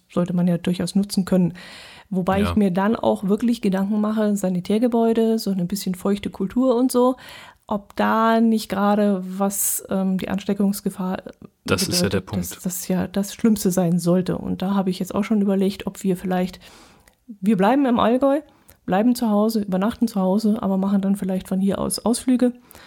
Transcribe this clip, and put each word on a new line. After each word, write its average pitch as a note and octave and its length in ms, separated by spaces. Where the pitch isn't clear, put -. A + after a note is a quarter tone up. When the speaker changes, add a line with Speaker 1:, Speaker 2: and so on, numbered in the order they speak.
Speaker 1:
sollte F3 220
man F3 120
ja E3+ 120
durchaus F3 360
nutzen G3 300
können. F3+ 300
Wobei F#3+ 300
Speaker 2:
Ja. F#3+ 100
Speaker 1:
ich - 60
mir G3+ 140
dann G3 240
auch G#3+ 300
wirklich A3+ 380
Gedanken G3 380
mache, G#3+ 360
Sanitärgebäude, A3+ 1000
so G3+ 120
ein F#3 160
bisschen G3 280
feuchte G3+ 360
Kultur B3 460
und B3+ 160
so, B3 240
ob G3+ 280
da A3 440
nicht A3 280
gerade G3+ 560
was, G3 640
ähm, F#3+ 300
die - 100
Ansteckungsgefahr G3 920
Speaker 2:
Das F3+ 240
ist F3 140
ja G2+ 80
der G2 100
Speaker 1:
bedeutet, - 60
Speaker 2:
Punkt. F3+ 300
Speaker 1:
dass - 80
das - 240
ja F#3 180
das G3+ 280
Schlimmste G#3+ 360
sein F3+ 280
sollte. F3 380
Und F#3 240
da F#3+ 140
habe F#3+ 160
ich F3+ 80
jetzt - 160
auch G3 80
schon G#3 180
überlegt, G3 460
ob - 160
wir F#3 160
vielleicht, F#3 400
wir G#3 160
bleiben B3+ 300
im B3 140
Allgäu, C4+ 400
bleiben A3 300
zu A#3 160
Hause, G#3+ 320
übernachten G3+ 460
zu G3 120
Hause, G#3 400
aber F#3+ 160
machen G3 240
dann G3 160
vielleicht F#3 320
von F#3+ 120
hier G3 180
aus - 220
Ausflüge, B3 520